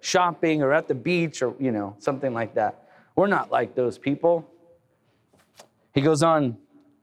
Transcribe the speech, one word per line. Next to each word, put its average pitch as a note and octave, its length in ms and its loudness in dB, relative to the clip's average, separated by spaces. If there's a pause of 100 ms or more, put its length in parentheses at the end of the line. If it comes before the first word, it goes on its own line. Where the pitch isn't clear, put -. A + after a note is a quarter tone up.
shopping E3 600 0
or C3+ 100 2
at E3 160 0
the D3 60 -2
beach D#3+ 480 -2
or, A#2+ 160 -2
you C3+ 120 -2
know, G#2 280 -4
something C3+ 340 -4
like A#2 220 -6
that. G#2+ 340 -4 (260)
We're F#3 120 2
not E3 260 0
like B2 220 -2
those B2 240 -2
people." D#3+ 480 0 (1500)
He C#3 80 0
goes D3+ 220 2
on, D3+ 340 2 (460)